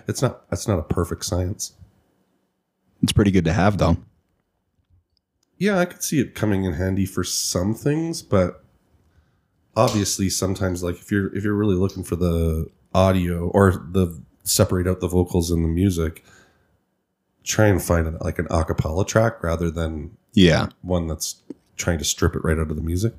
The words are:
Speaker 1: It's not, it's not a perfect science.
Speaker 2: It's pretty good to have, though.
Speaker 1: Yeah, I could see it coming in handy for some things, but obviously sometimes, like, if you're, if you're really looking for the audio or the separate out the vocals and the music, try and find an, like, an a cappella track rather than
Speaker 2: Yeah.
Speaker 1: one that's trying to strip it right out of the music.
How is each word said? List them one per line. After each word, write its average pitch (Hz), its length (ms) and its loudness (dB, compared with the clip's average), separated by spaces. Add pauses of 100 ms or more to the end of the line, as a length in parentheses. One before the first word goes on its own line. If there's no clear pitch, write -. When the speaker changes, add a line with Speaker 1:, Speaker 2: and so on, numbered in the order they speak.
Speaker 1:
It's - 160 -4
not, - 300 -2
it's - 160 -6
not 98 120 0
a 82 40 -6
perfect - 400 -4
science. 90 480 -6 (1300)
Speaker 2:
It's - 120 0
pretty 101 180 4
good 92 140 4
to 80 80 2
have, 95 240 2
though. 82 180 2 (1600)
Speaker 1:
Yeah, 196 220 0
I 180 60 2
could - 180 -12
see 156 160 -2
it - 160 -2
coming 98 300 0
in 90 80 -2
handy 95 320 0
for 90 180 -4
some 95 500 -2
things, 160 480 -2
but - 440 0 (1120)
obviously 107 520 2
sometimes, 92 540 -2
like, 87 160 -4
if - 100 -14
you're, 98 240 0
if 98 120 -4
you're 104 100 0
really 101 220 2
looking 92 260 -2
for 90 140 -4
the 82 500 0 (260)
audio 90 580 2
or 98 200 6
the 87 500 -2 (220)
separate 92 440 0
out 92 120 0
the 90 80 -2
vocals 87 440 0
and 82 120 0
the 82 60 0
music, 82 520 0 (1200)
try 110 220 2
and 92 140 4
find 85 260 0
an, 80 140 -6
like, 82 180 -6
an 80 100 -4
a 82 160 0
cappella 82 400 -2
track 113 380 0
rather 82 260 -2
than 80 480 -6 (160)
Speaker 2:
Yeah. 160 360 6 (120)
Speaker 1:
one 90 260 -2
that's - 360 -8 (340)
trying 85 220 -2
to 76 40 -8
strip - 320 -4
it - 80 -8
right 80 140 0
out 78 140 -4
of 78 40 -6
the 76 60 -6
music. 90 380 -4